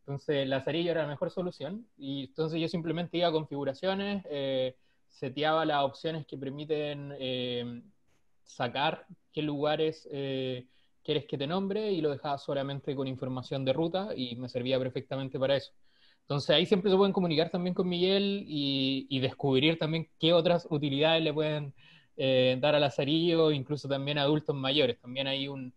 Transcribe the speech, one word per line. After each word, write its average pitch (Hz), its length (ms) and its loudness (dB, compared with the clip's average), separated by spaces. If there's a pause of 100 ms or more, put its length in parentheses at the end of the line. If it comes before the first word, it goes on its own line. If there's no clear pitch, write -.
Entonces, 139 460 -2
Lazarillo 147 440 0
era 160 120 0
la 147 60 -2
mejor 151 220 -6
solución. 180 560 -8 (100)
Y 139 280 -6
entonces 160 360 -4
yo 160 80 0
simplemente 165 480 -2
iba 170 120 4
a 165 40 2
configuraciones, 170 960 -2
eh, 135 480 -2 (320)
seteaba 147 560 0
las 147 180 2
opciones 156 440 -4
que 151 100 -12
permiten, 143 840 -6
eh, 123 640 -4 (600)
sacar 131 640 -2 (260)
qué 156 80 -4
lugares, 151 720 0
eh, 131 540 -4 (360)
quieres 147 220 0
que 147 140 -6
te 135 80 -2
nombre 196 440 -2
y 175 120 0
lo 151 80 2
dejaba 143 260 -4
solamente 139 580 -4
con 135 140 -2
información 131 560 -4
de 131 80 2
ruta 170 420 0
y 123 220 -6
me 123 140 -8
servía 127 280 0
perfectamente 135 600 -4
para 135 180 4
eso. - 160 -4 (480)
Entonces, 139 300 -2
ahí 160 160 6
siempre 196 240 4
se 190 80 6
pueden 196 160 6
comunicar 170 340 2
también 180 260 -2
con 180 140 0
Miguel 196 580 2
y, 139 640 0
y 135 120 0
descubrir 135 580 2
también 160 400 -2
qué 165 160 4
otras 170 360 4
utilidades 151 520 2
le 156 100 0
pueden, 151 400 -2 (460)
eh, 131 420 4
dar 147 140 4
a 151 40 6
Lazarillo, 160 720 4
incluso 139 380 -2
también 139 300 -2
a 147 40 2
adultos 151 320 2
mayores. 135 460 2
También 131 260 -6
hay 135 220 -2
un 131 280 -10